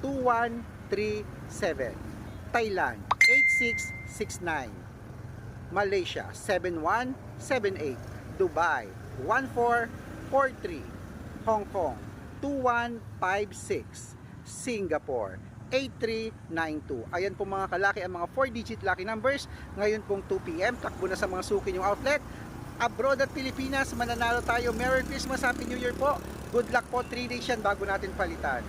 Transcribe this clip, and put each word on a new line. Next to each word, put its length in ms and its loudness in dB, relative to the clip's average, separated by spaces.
two 160 -2
one 400 2
three 320 0
seven. 480 -2
Thailand, 480 2
eight 320 8
six 320 0
six 320 -6
nine. 320 -2
Malaysia, 560 2
seven 560 0
one 320 2
seven 400 2
eight. 160 -2
Dubai, 480 4
one 320 4
four 320 4
four 320 6
three. 240 -6
Hong 240 4
Kong, 240 2
two 240 -2
one 400 2
five 320 2
six. 640 -6
Singapore, 960 -2
eight 240 2
three 320 -2
nine 320 -2
two. 240 -4
Ayan 240 0
po 160 -4
mga 160 0
kalaki 400 2
ang 80 -4
mga 240 -2
four 160 6
digit 320 -4
lucky 240 2
numbers. 400 0
Ngayon 320 2
pong 240 0
two 160 2
P 160 -2
M, 160 2
takbo 320 -4
na 80 0
sa 80 2
mga 160 -2
suki 320 0
yung 160 2
outlet. 320 2
Abroad 400 2
at 160 4
Pilipinas, 560 0
mananalo 480 2
tayo. 320 2
Merry 320 4
Christmas, 400 -2
Happy 240 2
New 80 -2
Year 160 0
po. 240 4
Good 160 4
luck 160 4
po, 160 0
three 240 -4
days 160 -4
yan 160 2
bago 240 2
natin 320 0
palitan. 540 0